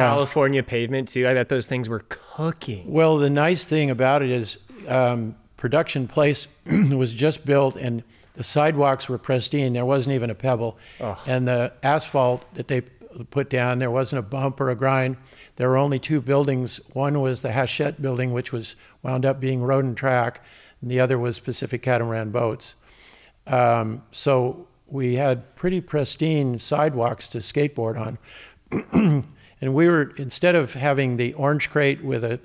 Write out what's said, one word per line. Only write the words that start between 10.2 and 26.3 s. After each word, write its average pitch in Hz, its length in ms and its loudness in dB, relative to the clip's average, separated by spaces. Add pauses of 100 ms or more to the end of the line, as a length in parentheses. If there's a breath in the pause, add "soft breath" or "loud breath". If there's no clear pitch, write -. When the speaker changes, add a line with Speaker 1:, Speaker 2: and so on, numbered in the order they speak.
Speaker 2:
a 107 60 -6
pebble. 117 420 -2 (240 loud breath)
Speaker 1:
Ugh. 107 160 -6 (100)
Speaker 2:
And 127 200 0
the 123 260 0 (100)
asphalt 135 720 0
that - 160 -10
they 127 120 0
p-, - 80 -14 (420)
put - 180 -2
down, 123 300 0
there 127 120 -2
wasn't 131 280 -2
a - 40 -2
bump 135 380 -4
or 131 80 0
a 123 60 0
grind. 131 420 0 (380 loud breath)
There 127 120 0
were 131 100 4
only 139 220 2
two 151 220 -2
buildings. 131 580 0 (140)
One 143 260 0
was 131 220 -2
the 120 100 -4
Hachette 147 500 -2
building, 127 300 -2
which 123 220 -4
was 113 220 -10 (260 loud breath)
wound 131 240 -2
up 135 160 0
being 131 220 -2
Road 135 200 2
and 123 140 -4
Track, 123 440 0 (380 loud breath)
and 123 120 -8
the 127 100 2
other 127 180 2
was 120 200 -2
Pacific 123 420 -8
Catamaran 117 480 0
Boats. 120 460 -2 (720 loud breath)
Um, 117 640 2
so 131 560 0 (200)
we 127 280 -2
had 127 420 0
pretty 180 240 -2
pristine 147 800 0